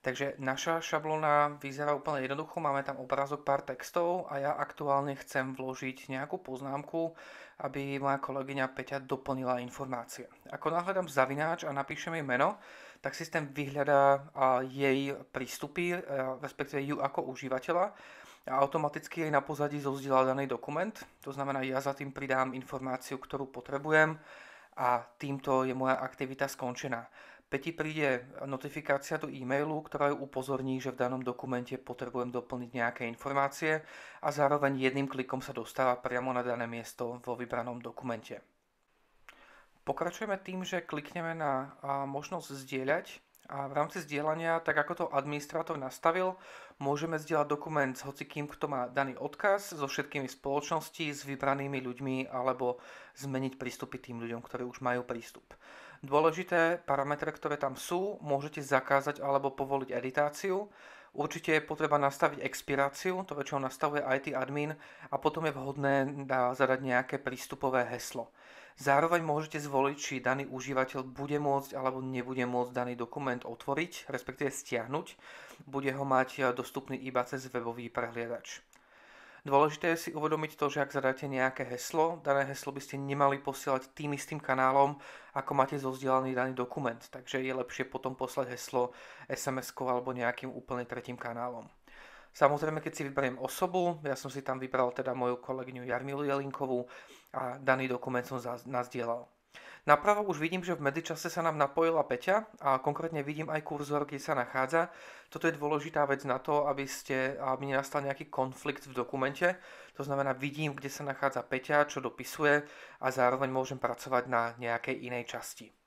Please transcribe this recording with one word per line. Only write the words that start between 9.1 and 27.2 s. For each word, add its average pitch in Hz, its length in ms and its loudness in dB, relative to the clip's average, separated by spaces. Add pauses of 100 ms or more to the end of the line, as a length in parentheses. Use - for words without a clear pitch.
informácie. 123 720 -8 (220)
Ako 151 180 -2
náhle 175 240 0
dám 180 140 0
zavináč 143 580 2
a 143 80 -4
napíšem 156 400 -4
jej 160 80 -2
meno, 139 380 4 (400)
tak - 180 -6
systém 156 320 -2
vyhľadá, 139 880 6
a, 131 260 6
jej 135 540 2 (160)
prístupy, 156 640 -2
a, 131 420 -2
respektíve 139 480 -4
ju 143 160 0
ako 143 300 0
užívateľa 135 520 0 (600)
a 131 160 4
automaticky 151 640 0
jej 151 80 0
na 139 80 6
pozadí 147 400 -2
zozdieľa 135 480 4
daný 139 160 0
dokument. 165 480 -4 (320)
To 135 80 -8
znamená, 139 320 -2
ja 131 160 0
za 139 160 -2
tým 135 160 -8
pridám 131 400 0
informáciu, 131 640 -6
ktorú 135 320 -6
potrebujem 156 640 4 (640)
a 123 240 4 (160)
týmto 135 480 2
je 131 80 0
moja 131 240 2
aktivita 135 480 -4
skončená. 123 640 -6 (360)